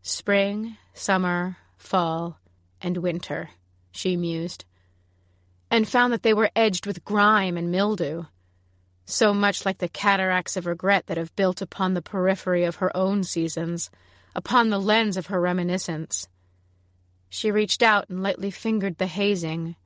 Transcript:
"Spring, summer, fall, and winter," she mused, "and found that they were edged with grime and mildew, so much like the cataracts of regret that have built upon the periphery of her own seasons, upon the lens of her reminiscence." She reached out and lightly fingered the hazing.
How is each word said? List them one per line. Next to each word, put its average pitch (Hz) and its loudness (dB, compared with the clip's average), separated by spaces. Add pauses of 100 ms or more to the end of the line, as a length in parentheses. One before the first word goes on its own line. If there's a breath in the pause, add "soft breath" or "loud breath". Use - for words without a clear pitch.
"Spring, 202 -2 (160)
summer, 180 0 (200)
fall, 170 -2 (440)
and 180 -2
winter," 165 -4 (400)
she 180 -2
mused, 170 -4 (1040)
"and 226 4
found 247 4
that 233 -2
they 226 4
were 214 2
edged 214 2
with 202 -6
grime 202 4
and 170 -2
mildew, 175 0 (800)
so 214 2
much 202 0
like 190 -2
the 180 -4
cataracts 190 0
of 175 -6
regret 180 0
that 170 -4
have 165 -6
built 185 0
upon 185 -2
the 180 -2
periphery 185 0
of 170 -4
her - 0
own 190 2
seasons, 170 -4 (460 soft breath)
upon 226 2
the 202 2
lens 214 2
of 180 -6
her 196 -2
reminiscence." 180 -2 (1000)
She - -4
reached 208 2
out 214 4
and 185 -8
lightly 196 -2
fingered 196 -2
the 185 -2
hazing. 170 -2 (100)